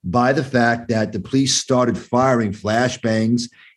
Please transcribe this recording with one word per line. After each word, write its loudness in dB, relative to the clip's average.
by 2
the -2
fact 0
that -2
the -6
police 0
started 0
firing 0
flashbangs -2